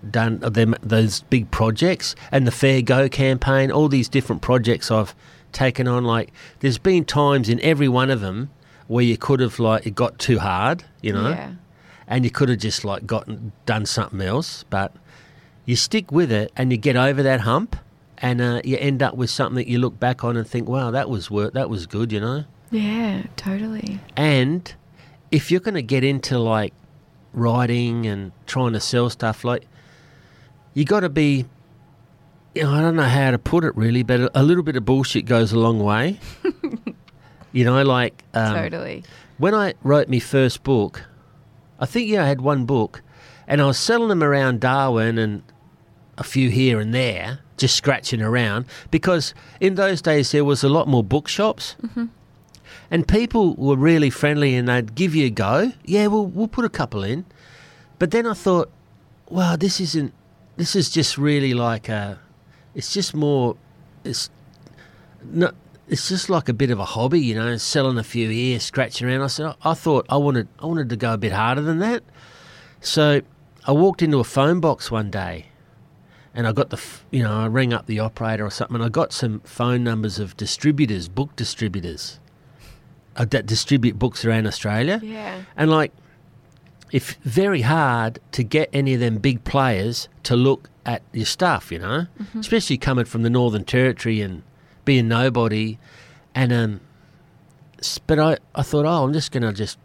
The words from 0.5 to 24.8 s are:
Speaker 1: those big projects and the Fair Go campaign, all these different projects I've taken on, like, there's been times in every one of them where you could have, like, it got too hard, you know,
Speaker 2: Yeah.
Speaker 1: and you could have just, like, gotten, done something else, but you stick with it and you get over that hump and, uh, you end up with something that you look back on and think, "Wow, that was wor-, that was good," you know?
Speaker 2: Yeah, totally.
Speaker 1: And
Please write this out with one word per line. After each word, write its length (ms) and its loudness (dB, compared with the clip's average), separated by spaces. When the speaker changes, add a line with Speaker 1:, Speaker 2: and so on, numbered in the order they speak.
Speaker 1:
those 400 2
big 280 0
projects 640 0
and 160 4
the 60 2
Fair 300 2
Go 260 4
campaign, 600 2
all 180 2
these 200 2
different 340 -2
projects 480 2
I've 240 0
taken 360 0
on, 160 0
like, 280 0
there's 180 0
been 260 2
times 440 2
in 120 2
every 280 2
one 220 2
of 100 0
them 300 -6
where 160 2
you 120 4
could 240 0
have, 180 -2
like, 280 2
it 80 -6
got 240 -2
too 200 2
hard, 460 -2
you 120 -4
know, 180 0
Speaker 2:
Yeah. 220 -8
Speaker 1:
and 180 0
you 60 0
could 200 0
have 80 0
just, 260 -6
like, 220 -6
gotten, 440 -6
done 220 -2
something 340 -4
else, 500 -4
but 240 -4
you 100 0
stick 380 -2
with 180 2
it 260 0
and 140 0
you 60 0
get 180 0
over 280 2
that 180 2
hump 340 0
and, 220 -2
uh, 240 0
you 120 -2
end 260 0
up 140 -2
with 140 -2
something 260 -2
that 100 -2
you 120 0
look 200 -2
back 240 -2
on 140 -2
and 100 -4
think, 220 -6
"Wow, 240 -2
that 180 -4
was 200 -6
wor-, 200 -2
that 180 -4
was 180 -6
good," 260 -4
you 80 -2
know? 240 -4
Speaker 2:
Yeah, 520 -2
totally. 600 -8
Speaker 1:
And 560 0